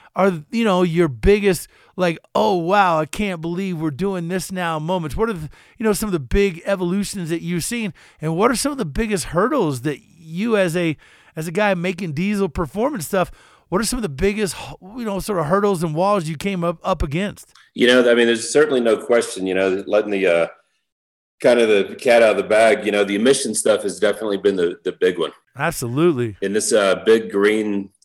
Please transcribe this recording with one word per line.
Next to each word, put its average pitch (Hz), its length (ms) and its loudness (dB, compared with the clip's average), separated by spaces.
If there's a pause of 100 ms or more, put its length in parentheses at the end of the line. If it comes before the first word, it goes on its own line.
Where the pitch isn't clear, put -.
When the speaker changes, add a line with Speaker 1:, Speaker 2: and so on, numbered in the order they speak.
(140)
Speaker 1:
are, 185 380 2
you 226 120 0
know, 185 180 2
your 170 260 2
biggest, 190 600 2 (280)
like, 175 220 -2 (160)
"Oh, 214 220 2
wow, 175 420 2
I 156 80 -2
can't 190 340 -6
believe 175 380 -4
we're 160 120 -4
doing 170 380 -4
this 185 220 -6
now" 175 280 -4
moments? 156 380 -4
What 226 120 0
are 220 60 -4
the, 156 160 -10 (260)
you 220 80 -6
know, 220 80 2
some 214 160 -4
of 196 40 -4
the 170 60 0
big 175 460 0
evolutions 185 640 -2
that 165 140 -4
you've 170 200 -4
seen, 226 300 -6 (280)
and 160 160 -4
what 202 140 2
are 240 60 0
some 285 160 -2
of 269 60 -8
the 226 60 -4
biggest 196 420 -4
hurdles 175 560 0
that 143 180 -4 (180)
you 175 380 -4
as 180 200 0
a, 165 200 -2 (400)
as 160 100 -8
a 175 60 -8
guy 202 220 0
making 175 380 -6
diesel 196 360 -2
performance 202 580 -4
stuff, 185 240 -2 (380)
what 185 120 0
are 226 40 -2
some 247 140 -4
of 226 40 -6
the 202 60 -4
biggest, 196 480 -2 (240)
you 220 240 -12
know, 196 160 -4
sort 196 180 -4
of 156 80 -2
hurdles 196 360 0
and 165 120 -2
walls 185 320 0
you 160 100 -6
came 190 280 -4
up, 170 180 -2
up 185 200 -2
against? 180 500 -6 (220)
Speaker 2:
You 120 120 2
know, 123 240 6
I 120 40 6
mean, 117 120 6
there's 117 240 0
certainly 143 300 2
no 117 160 2
question, 110 500 0
you 92 80 0
know, 95 320 0
letting 104 240 0
the, 95 160 0
uh, 85 200 2 (960)
kind 123 200 4
of 113 80 4
the 98 280 2
cat 117 260 4
out 107 100 6
of 98 40 -2
the 92 120 -2
bag, 107 360 4
you 104 80 -2
know, 101 120 2
the 98 100 -2
emission 117 400 2
stuff 107 280 0
has 95 180 -6
definitely 104 380 0
been 98 180 0
the, 90 280 -2
the 90 80 -4
big 90 260 0
one. 78 140 -4 (240)
Speaker 1:
Absolutely. 127 880 -2
Speaker 2:
In 98 100 -2
this, 107 200 -2
uh, 98 320 4
big 110 260 4
green 101 600 0 (140)